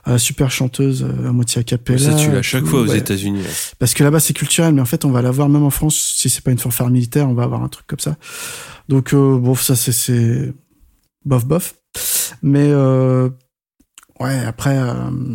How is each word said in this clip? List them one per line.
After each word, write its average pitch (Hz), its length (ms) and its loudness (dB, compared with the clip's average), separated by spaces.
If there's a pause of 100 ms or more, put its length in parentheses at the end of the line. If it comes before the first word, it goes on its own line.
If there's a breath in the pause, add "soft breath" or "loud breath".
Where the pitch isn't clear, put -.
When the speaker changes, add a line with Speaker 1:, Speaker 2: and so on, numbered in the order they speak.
Speaker 1:
à 131 80 -2
la 123 60 4
super 131 320 0
chanteuse, 131 520 -2
euh, 127 280 -4
à - 20 -2
moitié 123 280 0
a 117 40 -2
cappella. 123 340 0
Speaker 2:
Ça, 147 160 2
tu 151 160 2
l'as 139 80 2
à 127 40 0
chaque 131 220 -2
Speaker 1:
Tout, 156 40 -2
Speaker 2:
fois 139 140 2
aux 107 60 2
Speaker 1:
ouais. 104 100 2
Speaker 2:
États-Unis, 101 420 -2
ouais. - 380 -8
Speaker 1:
Parce - 160 0
que 151 100 2
là-bas, 151 160 4
c'est 151 140 0
culturel, 165 400 2
mais 135 80 4
en 123 40 0
fait, 160 200 -2
on 139 40 2
va 123 120 2
la 123 80 2
voir 139 180 2
même 147 140 4
en 143 80 2
France, 156 260 0
si - 320 -2
c'est - 160 -4
pas 131 80 2
une 120 60 0
fanfare 123 320 -2
militaire, 127 400 0
on 120 40 0
va 120 100 0
avoir 123 200 -4
un 104 40 -4
truc - 180 -20
comme - 120 -8
ça. 156 180 -6 (720 loud breath)
Donc, 135 240 2
euh, 135 240 4
bon, 123 160 2
ça, 127 200 0
c'est, 120 160 0
c'est 120 640 0 (720)
bof, 127 220 0
bof. 160 300 -2 (640 loud breath)
Mais, 143 260 4
euh, 131 640 2 (920)
ouais, 131 240 -2
après, 135 340 -2
euh, 123 320 -2 (240)